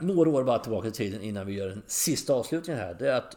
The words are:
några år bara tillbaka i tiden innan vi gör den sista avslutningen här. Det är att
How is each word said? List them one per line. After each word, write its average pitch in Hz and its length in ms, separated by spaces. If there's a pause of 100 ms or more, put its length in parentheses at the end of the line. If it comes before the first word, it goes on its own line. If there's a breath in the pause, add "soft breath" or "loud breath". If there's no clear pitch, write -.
några 170 300
år 135 140
bara 120 140
tillbaka 110 300
i - 20
tiden 104 320
innan 101 240
vi 98 60
gör 98 160
den 98 180
sista - 460
avslutningen 151 500
här. 87 160
Det 135 100
är 127 80
att - 200